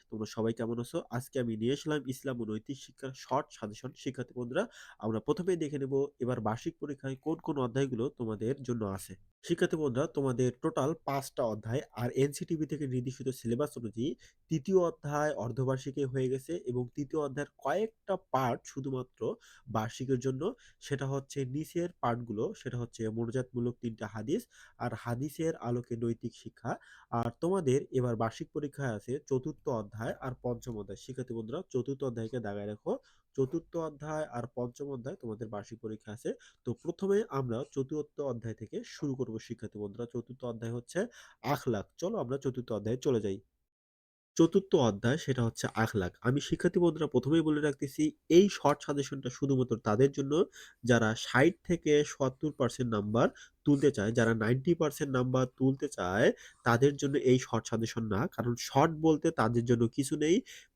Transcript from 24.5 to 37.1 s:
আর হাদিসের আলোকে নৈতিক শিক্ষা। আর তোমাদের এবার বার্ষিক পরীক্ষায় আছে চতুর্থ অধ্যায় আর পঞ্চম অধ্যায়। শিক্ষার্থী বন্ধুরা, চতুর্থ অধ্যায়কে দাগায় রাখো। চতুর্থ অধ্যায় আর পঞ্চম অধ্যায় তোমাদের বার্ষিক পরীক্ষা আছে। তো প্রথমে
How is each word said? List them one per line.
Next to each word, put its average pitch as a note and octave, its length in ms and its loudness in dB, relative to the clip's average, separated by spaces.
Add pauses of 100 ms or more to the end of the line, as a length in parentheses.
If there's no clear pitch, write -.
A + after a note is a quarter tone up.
আর A#2 160 -4
হাদিসের C#3+ 600 -4
আলোকে A#2+ 400 -4
নৈতিক A#2 380 -2
শিক্ষা। - 380 -8 (380)
আর A#2+ 200 0 (100)
তোমাদের E3 400 4 (100)
এবার B2 260 0
বার্ষিক A2+ 380 -2
পরীক্ষায় C#3 400 -4
আছে A#2+ 240 -6 (120)
চতুর্থ C#3 380 -2
অধ্যায় A2 520 -4
আর C3 120 -6 (100)
পঞ্চম A#2+ 360 -6
অধ্যায়। G2 260 -10
শিক্ষার্থী B2+ 300 -8
বন্ধুরা, A#2 360 -6
চতুর্থ C3 340 -2
অধ্যায়কে A#2 360 -4
দাগায় G#2 260 -6
রাখো। D#3 320 -4 (380)
চতুর্থ C#3 400 -2
অধ্যায় D#3 480 -4
আর A#2+ 200 -8 (100)
পঞ্চম B2 360 -6
অধ্যায় C3+ 260 -8
তোমাদের A2 320 -8
বার্ষিক G#2+ 320 -10
পরীক্ষা G#2+ 320 -10
আছে। D#3 180 -8 (340)
তো B2 80 -6
প্রথমে G3 580 0